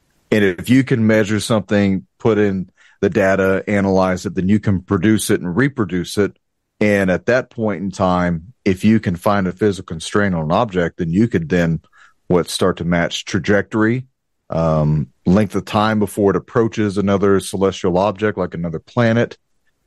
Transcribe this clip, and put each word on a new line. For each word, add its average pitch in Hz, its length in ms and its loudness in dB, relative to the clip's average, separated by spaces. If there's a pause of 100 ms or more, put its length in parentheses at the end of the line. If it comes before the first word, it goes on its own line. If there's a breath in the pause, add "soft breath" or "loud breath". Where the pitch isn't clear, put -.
(300)
And 110 120 4
if 90 280 0
you 131 120 6
can 120 240 0
measure 107 340 2
something, 101 680 0 (120)
put 107 200 2
in 95 320 0 (300 soft breath)
the 98 100 2
data, 95 580 2
analyze 95 560 0
it, 90 100 -8
then 92 140 -2
you 104 100 2
can 101 220 0
produce 101 500 0
it 92 100 2
and 87 140 -6
reproduce 98 640 -2
it. 95 200 -2 (420)
And 101 300 2
at - 160 -2
that 123 240 0
point 104 320 -4
in 98 80 -6
time, 90 640 -2 (100)
if 95 180 0
you 110 160 4
can 98 160 -2
find 101 320 0
a 87 60 -2
physical 92 420 -2
constraint 101 400 -2
on 80 100 -2
an 78 80 -2
object, 90 440 -2
then 85 140 -4
you 104 180 2
could 82 220 -4
then, 85 320 0 (440 soft breath)
what, 85 220 2
start 92 300 -2
to 85 60 -8
match 85 420 -2
trajectory, 107 800 -2 (420)
um, 78 640 0 (140)
length 98 280 2
of 98 120 -4
time 107 320 0
before 101 320 0
it 92 60 0
approaches 107 640 -2
another 98 420 2
celestial 92 580 -2
object, 101 400 -2
like 90 160 -4
another 85 260 -8
planet. 117 560 0 (500)